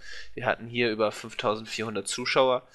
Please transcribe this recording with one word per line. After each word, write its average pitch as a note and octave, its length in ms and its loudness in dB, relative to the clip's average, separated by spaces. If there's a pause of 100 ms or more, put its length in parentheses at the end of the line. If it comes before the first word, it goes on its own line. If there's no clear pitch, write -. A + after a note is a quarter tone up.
(340)
wir A#2 120 -4
hatten A2 220 0
hier A#2+ 240 2
über G#2+ 220 2
fünftausendvierhundert A2 960 -4
Zuschauer. B2+ 640 2